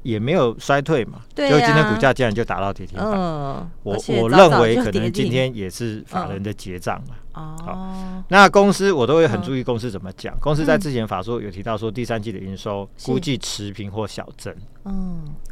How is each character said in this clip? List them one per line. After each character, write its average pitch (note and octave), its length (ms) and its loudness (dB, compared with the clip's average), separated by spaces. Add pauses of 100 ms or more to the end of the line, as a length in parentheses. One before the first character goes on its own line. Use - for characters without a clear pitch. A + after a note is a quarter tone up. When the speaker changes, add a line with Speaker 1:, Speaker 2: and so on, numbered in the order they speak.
Speaker 1:
也 A2 160 -2
没 A#2 140 0
有 C3+ 260 2
衰 C#3+ 240 0
退 C#3 220 0
嘛， - 160 -12 (160)
Speaker 2:
对 C#4+ 120 -2
啊。 - 20 4
Speaker 1:
结 D3+ 80 6
果 A#3 80 4
今 A3+ 100 4
天 G#3+ 180 4
股 - 60 -2
价 C3 140 4
竟 B2+ 120 0
然 G#2+ 80 0
就 A#2 120 0
打 F2+ 160 -4
到 G2 100 -2
跌 F#2+ 140 -10
停 F2+ 120 -12
板。 G3 80 -2
Speaker 2:
嗯， D#3 640 -4 (120)
Speaker 1:
我， - 140 -4
Speaker 2:
而 - 40 -2
且 A#2 220 0
Speaker 1:
我 A2+ 80 2
认 F#3 320 8
为 A2+ 160 4
可 B2+ 60 2
能 - 20 -2
Speaker 2:
早 G#2+ 60 0
早 - 0 -
就 - 0 -
跌 G2 100 0
停。 A2+ 100 -2
Speaker 1:
今 G#2 180 -2
天 C3 240 0
也 G2 160 -6
是 A2 380 -6
法 - 200 -6
人 G2 140 -6
的 G#2 120 -6
结 F2+ 260 -10
账 G2 220 -6
嘛。 - 140 -14 (200)
Speaker 2:
嗯。 D#3 220 -12
Speaker 1:
好。 - 160 -10
Speaker 2:
哦。 F#3 560 -8
Speaker 1:
那 F#3+ 180 10
公 G3+ 240 6
司 F#3+ 220 2
我 B2+ 120 4
都 C#3+ 120 4
会 E3 100 6
很 A2+ 140 -2
注 C3 160 -4
意 B2+ 40 -2
公 A#2+ 160 -2
司 A#2 140 -6
怎 F#2+ 100 -8
么 F#2+ 120 -10
讲， - 220 -10
Speaker 2:
嗯。 - 40 -4
Speaker 1:
公 D3 160 2
司 D#3 80 0
在 D3+ 140 4
之 F#3 160 -4
前 A2+ 120 -2
法 F#2+ 160 -4
说 A2+ 200 -4
有 G2+ 100 -8
提 F#2+ 100 -10
到 A2 160 -4
说 G#2+ 140 -4
第 A#2 140 -6
三 A2+ 160 -2
季 A2 100 -6
的 F#2+ 80 -8
营 F#2+ 160 -10
收 G2+ 280 -6
Speaker 2:
嗯。 F#2+ 120 -14
是。 - 160 -6
Speaker 1:
估 - 80 2
计 C#3+ 180 -2
持 G2+ 360 -8
平 G2+ 180 -10
或 G#2 160 -6
小 - 180 -12 (120)
增。 F#2 180 -12 (300)
Speaker 2:
嗯。 F#3 400 -6 (260)